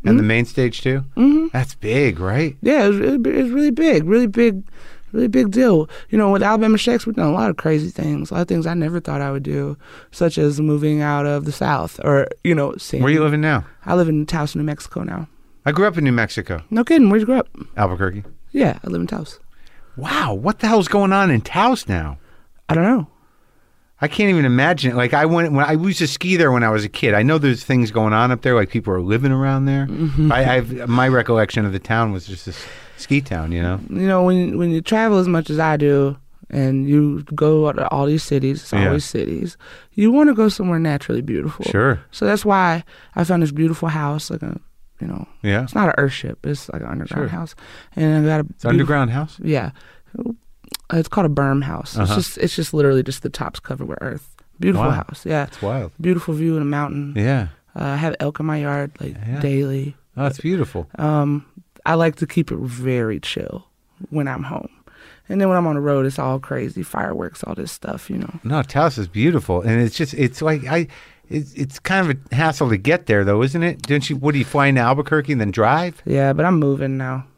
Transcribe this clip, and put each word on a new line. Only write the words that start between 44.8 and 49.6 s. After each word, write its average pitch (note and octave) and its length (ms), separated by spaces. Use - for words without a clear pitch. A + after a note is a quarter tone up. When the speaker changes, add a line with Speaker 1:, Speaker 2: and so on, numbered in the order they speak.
Speaker 2:
you - 60
know, - 200
Speaker 1:
Yeah. G#2 220
Speaker 2:
it's - 120
not G3+ 140
an - 80
earthship, - 460
it's C#3+ 280
like - 100
an A1+ 60
underground - 420
Speaker 1:
Sure. E3+ 100
Speaker 2:
house. E3 160
And D#3 300
I D#3 40
got D#3 120
a - 0
Speaker 1:
It's D3 80
Speaker 2:
beautiful - 200
Speaker 1:
underground D3 420
house? D3 300
Speaker 2:
Yeah. C3+ 300